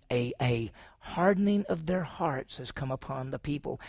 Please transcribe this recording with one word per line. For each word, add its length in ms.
a, 300
a 300
hardening 680
of 160
their 180
hearts 540
has 140
come 200
upon 400
the 80
people." 500